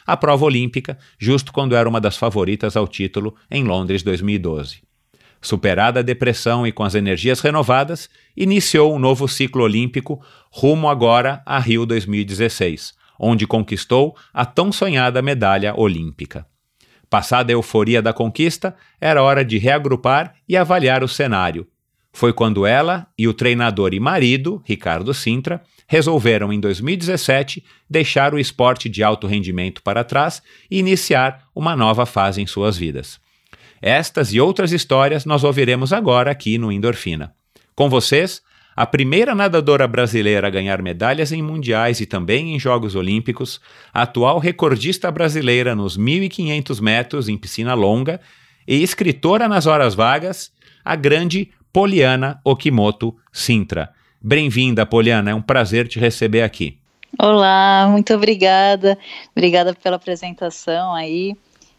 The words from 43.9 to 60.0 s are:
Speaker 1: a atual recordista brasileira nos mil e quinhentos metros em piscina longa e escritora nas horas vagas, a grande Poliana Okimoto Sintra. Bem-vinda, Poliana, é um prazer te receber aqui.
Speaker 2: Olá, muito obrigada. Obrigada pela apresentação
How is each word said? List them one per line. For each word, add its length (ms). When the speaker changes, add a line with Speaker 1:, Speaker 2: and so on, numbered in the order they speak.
Speaker 1:
a 100
atual 360
recordista 720
brasileira 640
nos 220
mil 260
e 60
quinhentos 500
metros 500
em 80
piscina 380
longa 460
e 120
escritora 680
nas 180
horas 300
vagas, 560
a 100
grande 560
Poliana 720
Okimoto 720
Sintra. 580
Bem-vinda, 640
Poliana, 460
é 20
um 80
prazer 460
te 100
receber 440
aqui. 360
Speaker 2:
Olá, 720
muito 240
obrigada. 840
Obrigada 420
pela 220
apresentação 1000